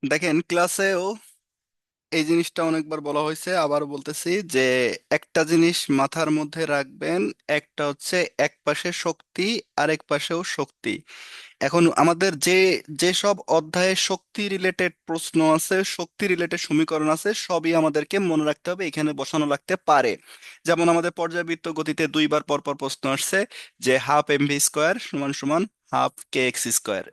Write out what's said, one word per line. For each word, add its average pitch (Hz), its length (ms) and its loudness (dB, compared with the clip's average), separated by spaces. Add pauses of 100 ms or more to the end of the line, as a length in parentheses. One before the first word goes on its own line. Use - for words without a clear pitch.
দেখেন, 156 320 0
ক্লাসেও 185 720 0 (960)
এই 160 120 0
জিনিসটা 170 400 0
অনেকবার 156 380 -2
বলা 147 180 -2
হয়েছে, 156 360 -4
আবার 147 300 0
বলতেছি 147 560 -4
যে 127 540 2 (160)
একটা 160 320 0
জিনিস 165 460 2
মাথার 151 420 0
মধ্যে 151 340 -2
রাখবেন, 151 680 -2 (160)
একটা 147 400 -4
হচ্ছে 165 400 -2 (100)
এক 147 260 0
পাশে 151 280 -2
শক্তি, 185 720 -4 (160)
আর 147 120 2
এক 156 140 0
পাশেও 165 400 -2
শক্তি। - 580 -6 (580)
এখন 165 360 4
আমাদের 170 440 2
যে, 185 500 4
যেসব 180 480 0 (100)
অধ্যায়ে 175 480 2
শক্তি - 540 -4
রিলেটেড 185 420 -2 (140)
প্রশ্ন 160 480 2
আছে, 185 300 0
শক্তি - 440 -6
রিলেটেড 175 320 -2
সমীকরণ 156 500 0
আছে, 160 240 0
সবই 165 400 -2
আমাদেরকে 156 460 2
মনে 160 260 2
রাখতে 151 260 -2
হবে, 185 160 -4
এখানে 151 260 -2
বসানো 143 320 -2
লাগতে 143 300 -2
পারে। 131 420 4 (460)
যেমন 170 260 4
আমাদের 170 220 2
পর্যায়বৃত্ত 165 560 -6
গতিতে 156 400 -2
দুইবার 151 360 2
পর 147 180 -2
পর 143 140 -4
প্রশ্ন 135 340 -6
আসছে 185 360 0 (340)
যে 127 180 4
হাফ 139 320 2
এমভি 143 300 2
স্কয়ার 156 400 2
সমান 139 340 -6
সমান 160 340 0 (240)
হাফ 131 200 0 (200)
কেএক্স 127 360 0
স্কয়ার। 101 440 -2